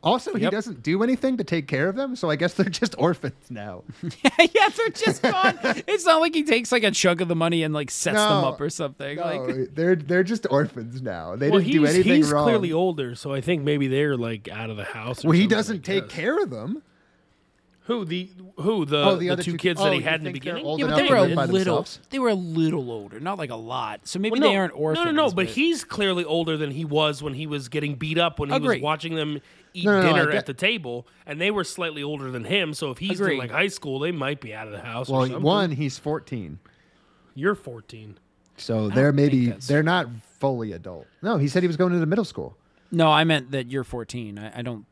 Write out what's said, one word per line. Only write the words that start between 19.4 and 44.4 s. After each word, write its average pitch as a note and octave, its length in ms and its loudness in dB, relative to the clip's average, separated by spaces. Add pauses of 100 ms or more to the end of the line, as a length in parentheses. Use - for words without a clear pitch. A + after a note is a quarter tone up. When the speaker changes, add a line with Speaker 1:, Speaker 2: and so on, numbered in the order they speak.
Speaker 3:
two E3+ 120 -2
Speaker 1:
two E3+ 40 -4
Speaker 3:
kids F3 240 0
Speaker 1:
oh, G3 40 4
Speaker 3:
that G3 80 4
he - 60 2
Speaker 1:
you A#2+ 40 -6
Speaker 3:
had D#3+ 160 0
in D#3 60 -8
the - 60 -6
Speaker 1:
think - 120 -8
they're - 100 -6
Speaker 3:
beginning? - 160 -6
Speaker 1:
old D#3+ 100 -2
Speaker 2:
Yeah, - 60 2
but - 80 0
Speaker 1:
enough - 80 6
Speaker 2:
they F4 60 4
Speaker 1:
to C#4 60 6
Speaker 2:
were A#3+ 40 6
a G#3 60 8
Speaker 1:
live F3 120 2
by C#3 100 2
Speaker 2:
little, F#3 320 2
Speaker 1:
themselves? - 220 -6 (120)
Speaker 2:
they C4+ 80 -4
were B3 100 2
a G#3 60 2
little D#3+ 560 -2
older, G#2 280 -12
not, F#3 200 -6
like, D3 100 -6
a A#2+ 60 -8
lot. A2+ 520 -6
So - 120 -6
maybe G#3+ 200 0
Speaker 3:
Well, D4+ 80 6
Speaker 2:
they - 60 6
Speaker 3:
no, G3 60 2
Speaker 2:
aren't F3+ 180 0
orphans. D#3 280 0
Speaker 3:
no, E4+ 60 0
no, D4+ 120 4
no, C#4+ 60 4
but F3+ 60 -4
Speaker 2:
but F#3 120 2
Speaker 3:
he's C#4+ 360 0
clearly F#3+ 400 -2
older D#3+ 320 0
than D3+ 160 -4
he D#3 140 -6
was D3 380 0
when C#3+ 100 -6
he D3+ 140 -6
was C#3+ 200 -6
getting C#3+ 280 -4
beat D#3 240 -2
up E3+ 200 2
when C#3+ 120 -4
he - 40 0
Speaker 2:
Agreed. B3 220 0
Speaker 3:
was A#2+ 60 -6
watching D#3 320 -2
them D3+ 260 -4 (320)
eat F3+ 120 -4
Speaker 1:
No, G#3 80 4
no, G3 80 6
no, F3+ 60 6
Speaker 3:
dinner D#3+ 140 6
Speaker 1:
I D#3 60 4
Speaker 3:
at D3+ 60 0
Speaker 1:
get B2+ 120 -2
Speaker 3:
the C#3+ 80 -8
table, C#3 540 -2 (180)
and D3+ 160 -8
they F#3+ 80 2
were G#3 140 -2
slightly D#3 400 -6
older C#3+ 260 -6
than B2 140 -8
him. E3 320 -2
So C#3 160 -6
if B2 80 -12
he's F#3 200 -4
in, G3 60 0
Speaker 2:
Agreed. D3+ 140 0
Speaker 3:
like, B2 120 -8
high E3 180 0
school, C#3+ 280 -8
they D3+ 140 -2
might C#3+ 280 -4
be A2 140 -12
out A2 140 -12
of G#2 60 -14
the G2 80 -12
house A#2 280 -8
or C3+ 40 0
Speaker 1:
Well, C3 120 4
Speaker 3:
something. B2+ 160 -4
Speaker 1:
one, F3+ 300 4
he's C#3 260 -4
fourteen. A#2 600 -8 (760)
Speaker 3:
You're F3 220 -2
fourteen. A2 640 -16 (380)
Speaker 1:
So A2 340 -2
Speaker 2:
I - 20 -4
Speaker 1:
they're C3 140 6
Speaker 2:
don't C#3+ 80 4
Speaker 1:
maybe C#3+ 300 4
Speaker 2:
think A#2+ 100 0
that's B2+ 120 -14
Speaker 1:
they're C#3+ 140 4
not D#3+ 280 2 (300)
fully A#2+ 340 -2
adult. E2+ 340 -14 (160)
No, G#3+ 140 0
he C#3+ 100 2
said F3+ 160 2
he F3+ 40 2
was E3 100 -2
going F3+ 160 2
into E3+ 120 2
middle F#3+ 200 2
school. - 300 -10 (360)
Speaker 2:
No, D#3+ 200 4
I D3+ 120 6
meant D3+ 260 2
that B2+ 220 -4
you're C3+ 120 -4
fourteen. A2+ 540 -10
I, A2 220 -12